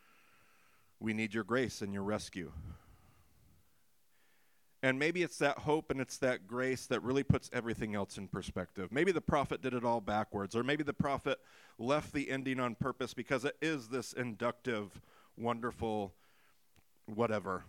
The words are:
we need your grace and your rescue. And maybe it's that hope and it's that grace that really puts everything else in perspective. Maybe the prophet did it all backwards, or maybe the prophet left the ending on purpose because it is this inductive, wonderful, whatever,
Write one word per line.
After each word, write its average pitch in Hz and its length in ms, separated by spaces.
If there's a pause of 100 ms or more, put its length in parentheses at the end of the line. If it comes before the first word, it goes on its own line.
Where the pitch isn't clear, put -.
(1000)
we 110 140
need 107 200
your 110 100
grace 113 380
and 101 100
your 98 120
rescue. 95 480 (2250)
And 131 160
maybe 170 240
it's - 160
that 143 180
hope 156 320
and 131 100
it's - 180
that 123 300
grace 127 380
that 117 160
really 131 220
puts - 280
everything 113 440
else 98 240
in 95 80
perspective. 92 640
Maybe 165 200
the 160 100
prophet - 420
did 127 100
it 120 100
all 117 180
backwards, 104 540
or 117 60
maybe 147 220
the 143 100
prophet 139 460 (400)
left 139 340
the 143 160
ending 131 300
on 120 160
purpose 127 400
because 123 280
it 143 160
is 151 280
this 120 260
inductive, 117 880 (340)
wonderful, 113 800 (960)
whatever, 107 600